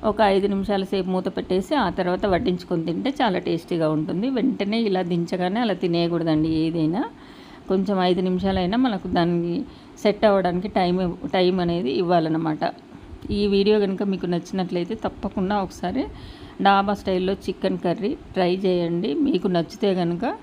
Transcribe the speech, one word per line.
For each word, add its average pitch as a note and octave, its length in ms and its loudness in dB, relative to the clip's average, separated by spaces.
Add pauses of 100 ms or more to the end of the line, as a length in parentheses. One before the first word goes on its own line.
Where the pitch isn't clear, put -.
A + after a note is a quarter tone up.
ఒక G#3+ 180 0
ఐదు G3 260 4
నిమిషాల G3 360 0
సేపు F#3+ 260 -2
మూత F#3 180 0 (100)
పెట్టేసి F#3+ 380 -2
ఆ A3 140 2
తర్వాత F3+ 360 -2
వడ్డించుకొని F3+ 600 0
తింటే F#3 240 -2 (120)
చాలా F#3+ 180 2
టేస్టీగా E3 500 -2
ఉంటుంది. E3+ 400 0
వెంటనే A3+ 520 0
ఇలా F#3+ 200 2
దించగానే F3+ 580 0
అలా A3+ 140 0
తినేయకూడదండి E3+ 760 2
ఏదైనా. D#3+ 520 0 (680)
కొంచెం F#3+ 300 2
ఐదు F3+ 220 2
నిమిషాలైనా F#3 560 0
మనకు A3+ 300 0
దాన్ని F3 580 0 (320)
సెట్ G#3 280 2
అవ్వడానికి F#3 420 2
టైమ్ F#3 340 2
ఇవ్-, E3+ 320 -4
టైమ్ F#3 260 4
అనేది F3 320 0
ఇవ్వాలన్నమాట. D#3+ 680 2 (720)
ఈ G#3 160 0
వీడియో G3+ 320 4
కనుక G3 240 0
మీకు F#3+ 220 -2
నచ్చినట్లయితే F3 720 -2
తప్పకుండా G3+ 680 -4
ఒకసారి - 420 -4 (580)
డాబా G3 320 4
స్టైల్‌లో F#3 400 0
చికెన్ F#3+ 440 -2
కర్రీ F3+ 400 -2 (160)
ట్రై F3+ 220 2
చేయండి. F3+ 580 0
మీకు A3 340 2
నచ్చితే F3+ 480 2
కనుక F3 300 0 (160)